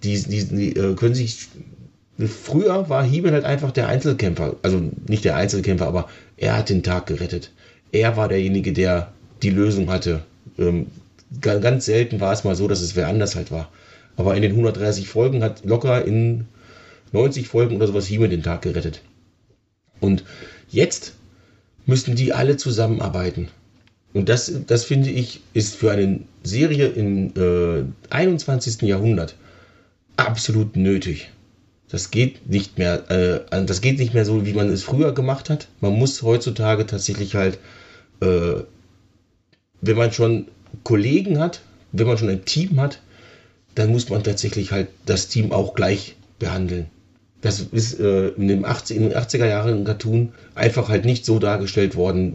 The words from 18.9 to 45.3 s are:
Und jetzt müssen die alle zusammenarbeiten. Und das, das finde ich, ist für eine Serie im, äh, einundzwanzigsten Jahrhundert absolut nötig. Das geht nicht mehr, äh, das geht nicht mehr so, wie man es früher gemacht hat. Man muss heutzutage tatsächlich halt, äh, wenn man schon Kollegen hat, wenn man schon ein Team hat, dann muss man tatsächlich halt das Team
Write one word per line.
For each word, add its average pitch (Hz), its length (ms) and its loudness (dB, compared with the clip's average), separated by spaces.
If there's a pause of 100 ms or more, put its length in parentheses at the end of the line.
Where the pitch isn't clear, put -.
Und 98 240 2 (460)
jetzt - 440 0 (720)
müssen 127 300 2
die 131 180 0
alle 135 220 2
zusammenarbeiten. 98 920 -2 (640)
Und 95 160 0
das, 123 240 2 (160)
das 120 160 2
finde 135 260 2
ich, 127 320 -6 (120)
ist 107 220 -2
für 110 160 2
eine 98 300 0 (220)
Serie 139 440 0
im, 98 400 -2 (100)
äh, 87 460 2 (260)
einundzwanzigsten 139 800 0
Jahrhundert 98 480 2 (840)
absolut 110 580 0
nötig. 92 540 0 (600)
Das - 220 -8
geht - 380 0
nicht 98 280 -2
mehr, 87 320 -2
äh, 90 560 0
das 95 160 -2
geht 135 180 2
nicht 117 140 0
mehr 110 120 4
so, 107 200 0
wie 101 80 -2
man 101 160 2
es 98 140 -2
früher 143 300 2
gemacht 131 360 -2
hat. 151 180 -4 (120)
Man 101 140 0
muss 127 300 0
heutzutage 110 640 2
tatsächlich 101 480 -4
halt, 95 240 0 (600)
äh, 90 440 0 (1200)
wenn 107 140 2
man 117 160 2
schon 113 360 0 (360)
Kollegen 147 560 2
hat, 170 220 -2 (300)
wenn 113 160 2
man 117 100 2
schon 107 120 0
ein 95 160 -4
Team 160 360 0
hat, 139 180 -4 (760)
dann 110 160 2
muss 120 180 0
man 107 140 -2
tatsächlich 101 480 -4
halt 98 180 -2 (160)
das 98 240 -2
Team 107 220 0